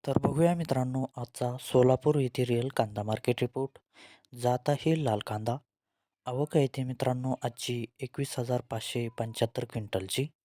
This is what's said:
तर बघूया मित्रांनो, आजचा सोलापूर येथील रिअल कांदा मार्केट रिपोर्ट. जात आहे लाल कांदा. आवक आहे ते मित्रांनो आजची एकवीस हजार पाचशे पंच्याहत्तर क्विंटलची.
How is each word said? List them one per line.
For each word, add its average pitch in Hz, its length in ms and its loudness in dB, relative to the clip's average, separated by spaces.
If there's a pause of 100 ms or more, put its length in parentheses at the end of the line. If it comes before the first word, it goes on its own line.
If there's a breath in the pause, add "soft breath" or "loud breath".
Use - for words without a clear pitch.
तर 135 120 2
बघूया 165 380 4
मित्रांनो, 131 500 -2 (120)
आजचा 123 440 -4
सोलापूर 131 580 6
येथील 127 280 0
रिअल 120 200 0
कांदा 107 360 -2
मार्केट 110 380 0
रिपोर्ट. 135 380 -4 (560 loud breath)
जात 123 340 0
आहे 156 340 2
लाल 110 160 2
कांदा. 110 380 -4 (680)
आवक 135 300 0
आहे 139 100 6
ते 131 160 -4
मित्रांनो 127 600 0
आजची 120 420 -4 (140)
एकवीस 135 400 -6
हजार 123 300 0
पाचशे 120 380 -4 (120)
पंच्याहत्तर 113 460 -2
क्विंटलची. 104 600 -4 (180)